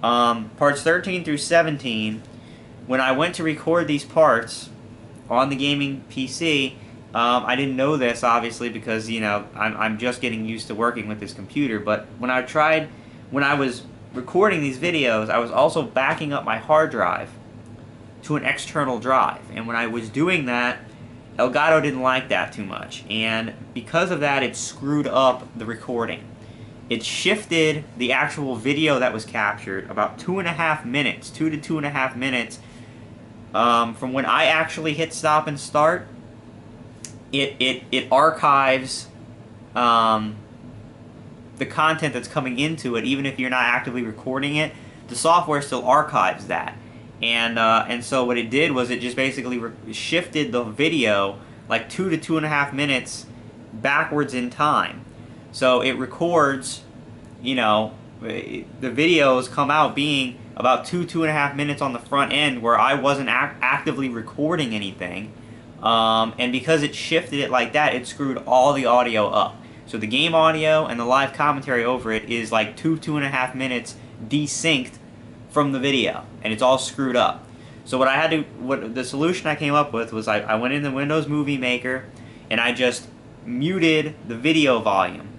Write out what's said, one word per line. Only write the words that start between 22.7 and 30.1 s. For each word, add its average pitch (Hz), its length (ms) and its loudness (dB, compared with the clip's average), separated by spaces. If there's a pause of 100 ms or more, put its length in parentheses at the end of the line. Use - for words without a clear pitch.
and 110 440 -2 (200)
because 165 360 0
of 170 120 -2
that, 139 200 2
it 120 140 -2
screwed 143 520 -2
up 127 480 4
the 113 100 -8
recording. 117 580 -4 (680)
It 113 140 -2
shifted 160 840 0 (120)
the 120 140 0
actual 135 460 -2
video 143 420 2
that 123 140 2
was 107 100 -6
captured 101 680 -4
about - 300 -2